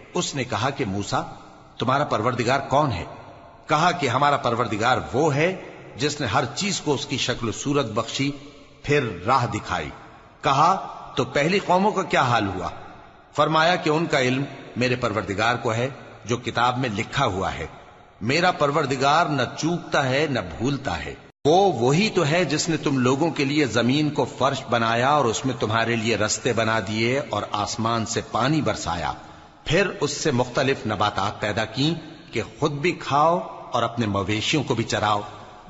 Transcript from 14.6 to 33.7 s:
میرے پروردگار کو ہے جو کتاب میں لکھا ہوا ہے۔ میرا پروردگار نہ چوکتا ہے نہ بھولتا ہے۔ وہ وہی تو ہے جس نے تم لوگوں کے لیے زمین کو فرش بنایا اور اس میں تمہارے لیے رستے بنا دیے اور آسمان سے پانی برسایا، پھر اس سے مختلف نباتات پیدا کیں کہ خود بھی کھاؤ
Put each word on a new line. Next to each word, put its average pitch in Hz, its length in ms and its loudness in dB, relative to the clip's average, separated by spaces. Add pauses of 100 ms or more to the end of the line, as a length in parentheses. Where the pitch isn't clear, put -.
میرے 123 200 2
پروردگار 107 600 0
کو 113 180 -2
ہے 120 140 0 (360)
جو 120 120 -2
کتاب 123 420 0
میں 131 100 0
لکھا 113 380 -2
ہوا 92 280 -2
ہے۔ 73 120 -8 (540)
میرا 160 300 2
پروردگار 147 760 2
نہ 143 160 0 (140)
چوکتا 156 520 0
ہے 139 220 2
نہ 120 100 -2 (100)
بھولتا 95 540 -4
ہے۔ 71 100 -10 (320)
وہ 180 260 6
وہی 139 420 4
تو 170 120 2
ہے 170 180 2
جس 147 240 -2
نے 160 80 2
تم 143 220 0
لوگوں 131 320 4
کے 147 140 0
لیے 143 220 2
زمین 123 440 2
کو 127 140 0 (140)
فرش 131 320 0
بنایا 117 400 4
اور 147 140 4
اس 113 200 0
میں 131 160 0
تمہارے 113 360 2
لیے 110 200 0
رستے 107 360 0
بنا 113 260 2 (100)
دیے 117 320 0 (100)
اور 104 120 -2 (180)
آسمان 110 460 -2
سے - 140 -4 (100)
پانی 135 320 2
برسایا، 85 500 -4 (520)
پھر 175 260 2 (100)
اس 147 120 -2
سے - 180 -2
مختلف 131 560 0
نباتات 104 540 -2
پیدا 107 240 -2
کیں 143 300 0 (380)
کہ 113 100 -2 (160)
خود 151 140 0
بھی 147 280 -2
کھاؤ 156 380 2 (340)